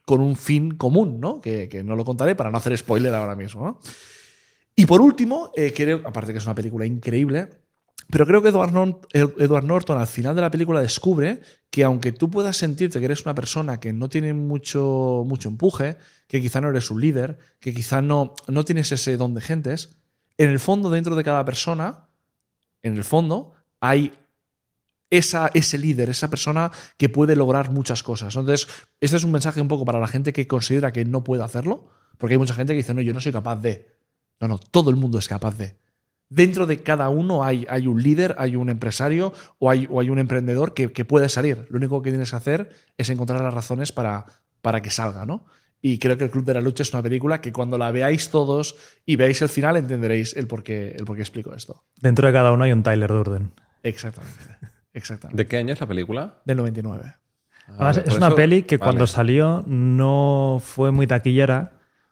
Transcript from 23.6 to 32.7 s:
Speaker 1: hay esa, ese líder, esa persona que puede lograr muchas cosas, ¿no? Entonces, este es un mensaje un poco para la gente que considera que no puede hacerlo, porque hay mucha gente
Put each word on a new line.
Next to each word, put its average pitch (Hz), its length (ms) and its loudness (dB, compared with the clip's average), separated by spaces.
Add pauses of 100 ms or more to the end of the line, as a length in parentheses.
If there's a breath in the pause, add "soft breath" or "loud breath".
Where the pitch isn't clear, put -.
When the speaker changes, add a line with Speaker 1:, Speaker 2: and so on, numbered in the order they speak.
Speaker 1:
hay 143 340 2 (960)
esa, 170 440 2
ese 156 240 2
líder, 135 320 0
esa 139 200 -4
persona 160 420 -4 (260 loud breath)
que 139 120 4
puede 151 260 4
lograr 135 360 2
muchas 131 320 -4
cosas, 107 320 -8
¿no? 135 60 -4
Entonces, 139 260 0 (320 loud breath)
este 143 180 0
es 165 60 -2
un 165 80 0
mensaje 151 300 0
un 143 60 0
poco 139 180 -2
para 117 140 0
la 113 80 -2
gente 135 260 -2
que 135 140 -4
considera 131 440 0
que 120 140 -2
no 127 180 -2
puede 127 200 -2
hacerlo, 127 460 -6 (280 soft breath)
porque 120 180 2
hay 131 40 6
mucha 127 140 0
gente 131 200 -2